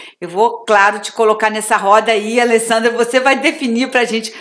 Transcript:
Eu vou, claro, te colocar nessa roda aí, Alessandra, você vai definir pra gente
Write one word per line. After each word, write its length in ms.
Eu 80
vou, 360
claro, 340
te 140
colocar 360
nessa 280
roda 340
aí, 300
Alessandra, 500
você 300
vai 180
definir 500
pra 160
gente 360